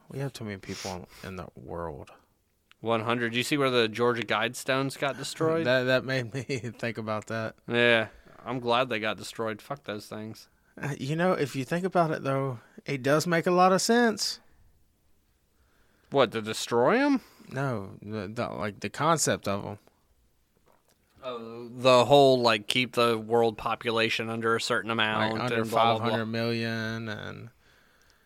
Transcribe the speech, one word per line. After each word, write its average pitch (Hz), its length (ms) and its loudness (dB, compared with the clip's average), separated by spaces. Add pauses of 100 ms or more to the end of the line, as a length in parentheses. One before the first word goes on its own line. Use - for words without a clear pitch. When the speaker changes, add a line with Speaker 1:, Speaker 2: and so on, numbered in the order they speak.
Speaker 1:
We 135 120 -12
have 135 140 -6
too - 100 -14
many 104 140 -10
people 95 500 -10 (160)
in, - 60 -12
in 95 80 -12
the 87 180 -12
world. 82 560 -10 (720)
Speaker 2:
One 113 180 0
hundred. 117 340 -2
You 123 100 0
see 151 140 0
where 135 120 2
the 120 180 4
Georgia 117 360 0
Guidestones 123 760 -2
got 135 180 -4
destroyed? 160 480 -2
Speaker 1:
That, 127 180 2
that 127 200 2
made 127 300 -4
me 135 80 -6
<laughs> - 20 -10
think 120 540 -8
about 107 300 -6
that. 110 280 -6 (100)
Speaker 2:
Yeah. 117 420 4 (380)
I'm 123 140 -6
glad 120 300 0
they 110 100 -2
got 107 180 -4
destroyed. 110 440 -8
Fuck - 240 -14
those 104 220 -10
things. 110 420 -14 (320)
Speaker 1:
Uh, 143 180 -6
you 139 160 -6
know, 180 160 0
if 143 240 -2
you 131 80 -4
think 175 220 -4
about 170 260 2
it, - 140 -6
though, 135 340 -4 (260)
it 139 180 -6
does 143 220 2
make 170 220 0
a 185 40 4
lot 180 200 6
of 185 100 4
sense. 226 600 2 (1700)
Speaker 2:
What, 127 240 2
to 113 80 -2
destroy 120 560 2
'em? 277 240 2 (280)
Speaker 1:
No, 113 420 -4 (100)
the, 104 260 -8
the, 110 220 -6
like, 98 320 -8
the 104 80 -6
concept 143 580 0
of 101 180 -4
'em. 101 120 -10 (1500)
Speaker 2:
Oh, 117 500 -12
the 127 300 8
whole, 135 380 8
like, 110 260 2
keep 127 260 0
the 117 240 4
world 113 400 2
population 113 720 0
under 113 280 0
a 113 40 -2
certain 113 300 -2
amount 110 420 0
Speaker 1:
Like, 113 100 -4
under 120 180 0
Speaker 2:
and 113 80 -4
blah, 113 140 2
blah, 117 100 4
blah. 113 100 -2
Speaker 1:
five 117 80 0
hundred 110 140 -2
million 113 800 -4
and 104 420 -12 (760)